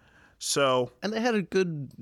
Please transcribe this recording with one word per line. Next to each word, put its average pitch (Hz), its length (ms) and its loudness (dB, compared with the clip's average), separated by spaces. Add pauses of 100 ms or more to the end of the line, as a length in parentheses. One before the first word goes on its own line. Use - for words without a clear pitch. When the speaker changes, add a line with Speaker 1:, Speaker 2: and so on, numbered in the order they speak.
(380)
Speaker 1:
So 127 540 2 (100)
Speaker 2:
And 202 100 -4
they 220 80 -4
had 240 140 2
a 208 80 0
good 165 480 -2 (120)